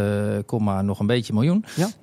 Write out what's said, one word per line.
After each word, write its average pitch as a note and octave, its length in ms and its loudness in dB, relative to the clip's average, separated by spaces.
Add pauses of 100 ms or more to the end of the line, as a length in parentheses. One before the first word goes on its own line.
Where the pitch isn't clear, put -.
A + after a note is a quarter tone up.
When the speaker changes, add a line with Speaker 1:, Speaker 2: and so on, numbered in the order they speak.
(460)
Speaker 1:
komma G#2 360 0
nog G2 180 0
een G#2 80 0
beetje A#2+ 260 0
miljoen. E3 320 2 (100)
Speaker 2:
Ja. F3 120 2 (160)